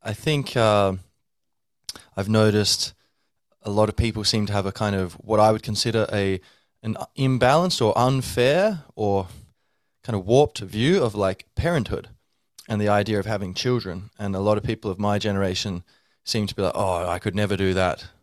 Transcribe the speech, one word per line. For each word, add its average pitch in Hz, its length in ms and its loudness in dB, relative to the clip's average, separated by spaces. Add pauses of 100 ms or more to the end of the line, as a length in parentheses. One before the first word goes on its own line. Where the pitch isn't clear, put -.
I 107 100 -6
think, 147 420 -2
uh, 104 380 4 (1200)
I've 98 140 -4
noticed 107 640 2 (720)
a 107 60 -6
lot 104 180 4
of 107 60 -6
people 107 280 -2
seem 104 220 0
to 101 80 -4
have 101 120 0
a 98 60 -4
kind 101 240 -2
of 92 180 -4
what - 260 -2
I 107 120 8
would 110 120 -2
consider 110 480 -2
a, 98 280 -2 (420)
an 113 160 -6 (200)
imbalanced 135 640 2
or 110 160 4
unfair 135 840 2 (120)
or 98 320 -2 (760)
kind 110 160 -4
of 90 60 -10
warped 135 340 4
view 123 420 0
of, 110 140 -2
like, 95 300 -2 (100)
parenthood 160 540 -2 (580)
and 110 120 -2
the 104 100 2
idea 104 300 2
of 95 60 -4
having 101 280 -4
children. 104 560 -4 (100)
And 101 160 -4
a 95 60 -4
lot 104 160 2
of 101 60 -6
people 110 280 -4
of 90 80 -8
my 104 180 0
generation 98 680 -2 (420)
seem 107 220 -2
to - 80 -8
be 104 60 -4
like, 95 140 -2
"Oh, 90 320 -2
I 87 120 -2
could 90 160 -4
never 101 200 0
do 95 180 0
that 92 320 -2 (180)